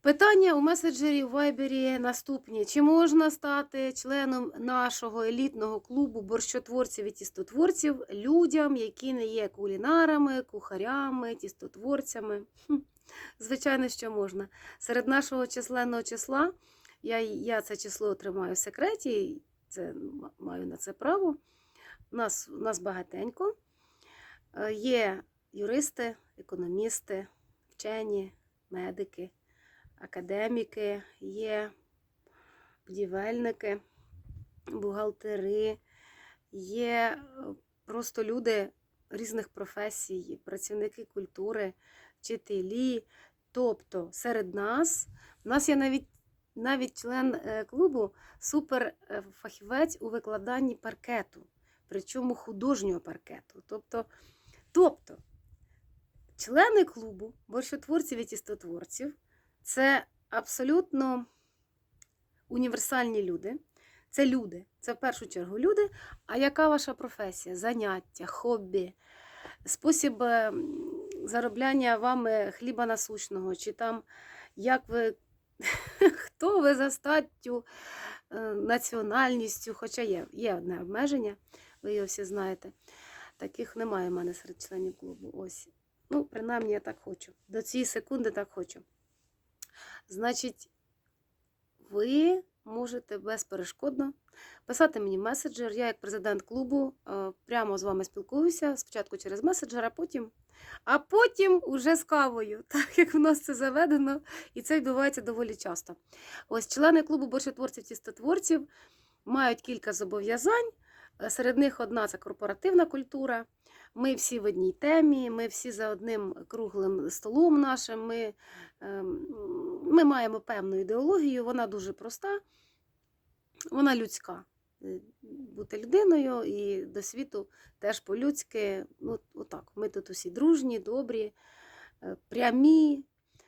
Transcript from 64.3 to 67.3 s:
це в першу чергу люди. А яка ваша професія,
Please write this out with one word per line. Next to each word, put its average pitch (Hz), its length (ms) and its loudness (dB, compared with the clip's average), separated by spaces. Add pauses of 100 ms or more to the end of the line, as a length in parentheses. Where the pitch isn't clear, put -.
це - 120 -8
в 226 80 -6
першу - 260 -2
чергу 180 320 -8
люди. 392 320 4 (360)
А 214 100 -6
яка 285 320 4
ваша 294 260 2
професія, 190 600 -10